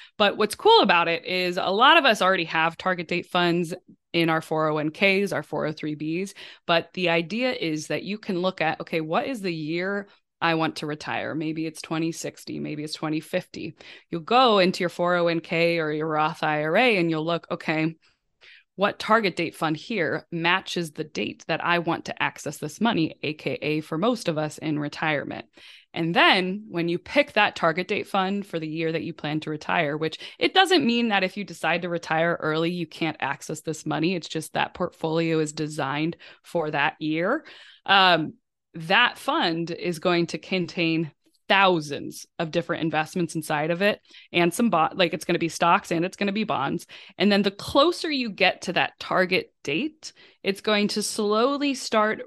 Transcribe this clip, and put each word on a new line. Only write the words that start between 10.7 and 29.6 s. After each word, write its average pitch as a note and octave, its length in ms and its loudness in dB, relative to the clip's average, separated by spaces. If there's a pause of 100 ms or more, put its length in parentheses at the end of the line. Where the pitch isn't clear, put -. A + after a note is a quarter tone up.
to D#3+ 100 -8
retire. A#2+ 480 -6
Maybe D#3+ 320 -4
it's D#3 160 -12
twenty E3 300 -4
sixty, D3+ 460 -10
maybe D3 260 -8
it's D3 100 -10
twenty D#3 260 -4
fifty. - 540 -8 (360)
You'll E3+ 120 -6
go A#3 360 4
into F#3 220 4
your F3+ 80 0
four F3 280 0
oh F3 80 2
one E3+ 160 2
k E3+ 380 0
or D#3 140 -2
your D#3 160 -2
Roth D#3 340 0
I D3+ 220 0
R D#3+ 120 0
A A#3 200 4
and E3+ 140 2
you'll D#3 160 -2
look, E3+ 240 -2
"Okay, D#3+ 460 -2 (800)
what F#3+ 220 0
target G#3+ 380 2
date E3 180 -2
fund D#3+ 220 -2
here D#3 560 -4
matches E3+ 600 -2
the E3 120 -8
date - 440 -8
that D#3 140 -2
I F3 180 2
want E3 260 -4
to - 160 -6
access C#3+ 360 -6
this - 220 -10
money," F#3 420 0
A D3 120 -6
K - 260 -6
A D#3 200 -2
for D#3+ 180 -6
most A3 300 0
of D#3 100 -2
us D3+ 200 -6
in D3+ 200 -4
retirement. - 680 -4 (460)
And E3 220 -4
then G#3+ 540 4
when E3+ 200 -2
you F3 120 -2
pick C#4+ 320 0
that G#3 240 2
target E3 320 0
date - 180 -4
fund G3 400 -2
for E3 140 -6
the D#3 80 -8
year D#3+ 240 -2
that D#3+ 100 -4
you E3 100 -8
plan D3+ 280 -4
to D#3 100 -8
retire, D3+ 460 -2